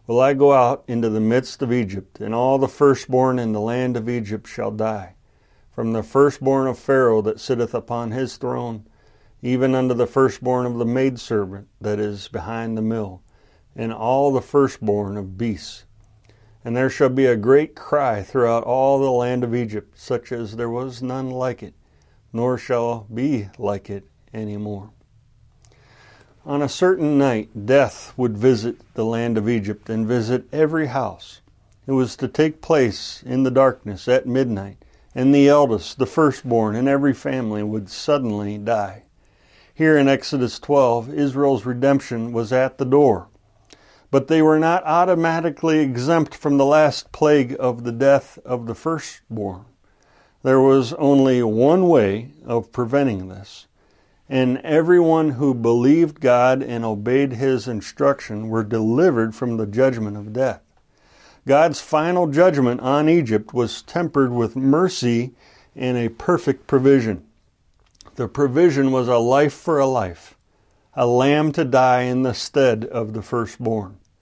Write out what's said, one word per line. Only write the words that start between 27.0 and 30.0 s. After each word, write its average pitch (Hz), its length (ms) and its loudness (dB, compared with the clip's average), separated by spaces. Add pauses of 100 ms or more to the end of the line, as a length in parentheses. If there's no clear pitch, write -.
night, 113 520 -2
death 131 500 2
would 123 180 -2
visit 113 420 0 (180)
the 113 100 -2
land 117 320 -2
of 104 100 -2
Egypt 107 400 -4
and 110 200 -4